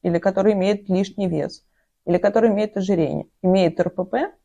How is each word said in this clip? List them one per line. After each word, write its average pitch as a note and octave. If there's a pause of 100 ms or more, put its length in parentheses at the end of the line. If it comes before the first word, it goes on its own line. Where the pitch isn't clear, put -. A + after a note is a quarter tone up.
или E3+
которые G3
имеют G3+
лишний F#3+
вес – D3+ (400)
или F3
которые A3
имеют G#3+
ожирение, F#3 (160)
имеют F#3
Р F3
П F#3
П C#4+ (120)